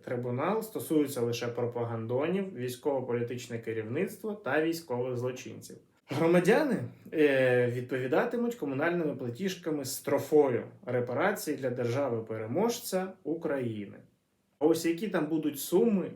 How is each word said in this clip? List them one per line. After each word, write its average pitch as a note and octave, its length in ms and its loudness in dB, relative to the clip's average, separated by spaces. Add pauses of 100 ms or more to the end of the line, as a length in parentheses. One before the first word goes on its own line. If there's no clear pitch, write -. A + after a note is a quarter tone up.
трибунал C3 560 -2
стосується C#3+ 600 0
лише A#2+ 260 -2
пропагандонів, A#2+ 1080 -2
військово-політичне B2 1040 -4
керівництво A#2 760 -4
та D3+ 300 0
військових B2+ 540 -4
злочинців. A#2 600 -8 (320)
Громадяни, F3+ 680 4 (360)
е, C3 580 4
відповідатимуть D#3 840 0
комунальними D3+ 600 -2
платіжками D3 720 -4
з - 140 -8
трофою C#3 640 4 (220)
репарації B2+ 720 -2
для B2+ 120 -2
держави-переможця A#2+ 1400 -2 (160)
України. B2 720 -4 (640)
А D3 60 2
ось E3 200 4
які E3+ 220 0
там F3 200 0
будуть D3+ 320 0
суми G3 560 2